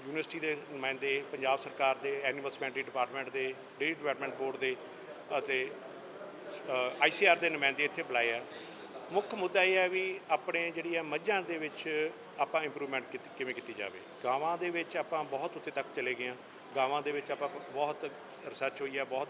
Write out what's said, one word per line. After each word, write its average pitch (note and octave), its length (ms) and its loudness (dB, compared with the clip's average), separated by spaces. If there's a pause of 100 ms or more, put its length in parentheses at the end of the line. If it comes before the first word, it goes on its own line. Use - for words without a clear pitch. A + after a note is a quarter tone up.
ਯੂਨੀਵਰਸਿਟੀ D#3 340 -2
ਦੇ D3+ 180 0 (140)
ਨੁਮਾਇੰਦੇ, C3+ 600 0
ਪੰਜਾਬ C3+ 280 4
ਸਰਕਾਰ C3+ 360 2
ਦੇ C#3 280 0
ਐਨੀਮਲ C#3 260 0
ਹਸਬੈਂਡਰੀ C3 320 -4
ਡਿਪਾਰਟਮੈਂਟ B2+ 480 -2
ਦੇ, C3 240 -2 (260)
ਡੇਅਰੀ D#3 140 2
ਡਿਵੈਲਪਮੈਂਟ C#3 420 -2
ਬੋਰਡ C3 220 -2
ਦੇ C3 180 0 (640)
ਅਤੇ, C3+ 340 0 (1000)
ਅ, - 20 0 (300)
ਆਈ D#3 80 10
ਸੀ F3 160 4
ਆਰ E3+ 120 12
ਦੇ E3+ 120 4
ਨੁਮਾਇੰਦੇ C#3+ 340 4
ਇੱਥੇ D3 200 0
ਬੁਲਾਏ A#2+ 300 4
ਆ। A#2 80 -2 (720)
ਮੁੱਖ G3 220 0
ਮੁੱਦਾ F#3 300 4
ਇਹ F#3+ 140 6
ਹੈ F#3 120 6
ਵੀ F#3+ 300 0 (100)
ਆਪਣੇ E3+ 420 2
ਜਿਹੜੀ E3+ 240 -2
ਆ E3 80 2
ਮੱਝਾਂ F3 380 2
ਦੇ E3+ 160 -2
ਵਿੱਚ D#3 540 0 (280)
ਆਪਾਂ D3+ 220 4
ਇੰਪਰੂਵਮੈਂਟ C3+ 500 -2
ਕਿਤ-, - 260 -10
ਕਿਵੇਂ B2+ 180 -2
ਕੀਤੀ A#2+ 180 -8
ਜਾਵੇ। G2 260 -6 (240)
ਗਾਵਾਂ D3 340 2
ਦੇ F3 120 0
ਵਿੱਚ E3+ 280 -2
ਆਪਾਂ D#3 260 0
ਬਹੁਤ C#3+ 320 -2
ਉੱਤੇ D3+ 160 -6
ਤੱਕ C3+ 240 -2
ਚਲੇ B2+ 180 0
ਗਏ B2 140 -4
ਹਾਂ। B2 80 -4 (400)
ਗਾਵਾਂ C#3 260 4
ਦੇ D3 100 -2
ਵਿੱਚ C#3+ 200 -2
ਆਪਾਂ C#3 180 -2
ਬਹੁਤ D3 600 -2 (340)
ਰਿਸਰਚ C3+ 360 -2
ਹੋਈ C3+ 160 -2
ਆ, C#3 80 0
ਬਹੁਤ C3 240 -2